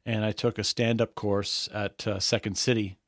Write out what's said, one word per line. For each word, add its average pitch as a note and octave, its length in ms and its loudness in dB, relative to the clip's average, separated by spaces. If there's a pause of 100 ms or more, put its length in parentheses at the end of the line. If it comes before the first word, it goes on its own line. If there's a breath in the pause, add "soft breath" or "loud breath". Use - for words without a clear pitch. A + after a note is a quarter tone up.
and A2 200 -2
I G#2+ 80 2
took A#2 260 -2
a G#2 60 0
stand-up A#2 500 2
course G2+ 580 -2
at, G#2 340 -6
uh, G2+ 140 -2
Second G#2 380 0
City G#2+ 500 2